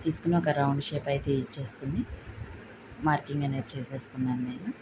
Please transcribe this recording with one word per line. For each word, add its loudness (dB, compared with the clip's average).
తీసుకుని 4
ఒక 4
రౌండ్ 4
షేప్ -2
అయితే 2
ఇచ్చేసుకుని -4
మార్కింగ్ 2
అనేది -2
చేసేసుకున్నాను -2
నేను. -6